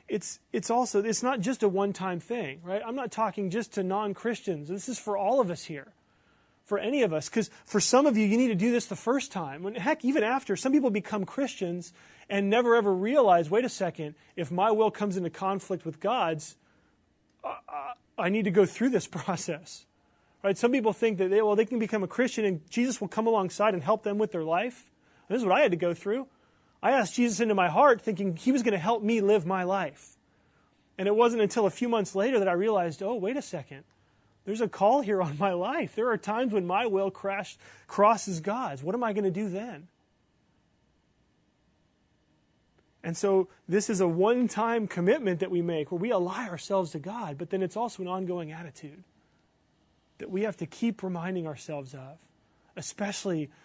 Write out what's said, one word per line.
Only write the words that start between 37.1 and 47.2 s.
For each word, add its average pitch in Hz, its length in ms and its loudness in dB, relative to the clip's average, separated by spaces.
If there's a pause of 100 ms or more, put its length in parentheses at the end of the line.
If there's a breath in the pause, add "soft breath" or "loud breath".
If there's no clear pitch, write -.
crash, 196 480 -6 (280 loud breath)
crosses 202 540 4
God's. 196 420 -4
What 175 120 -4
am 247 100 -2
I 220 80 0
gonna 196 180 2
do 196 200 -4
then?" 180 380 -10 (3250)
And 170 120 -6
so 190 340 2 (200 soft breath)
this 196 220 0
is 190 100 0
a 185 80 4
one-time 226 800 0
commitment 185 520 0
that 185 100 -4
we 180 100 0
make 165 320 -2
where 170 80 -4
we 220 100 -2
ally 202 380 -2
ourselves 185 440 -4
to 165 60 -8
God, 180 380 -10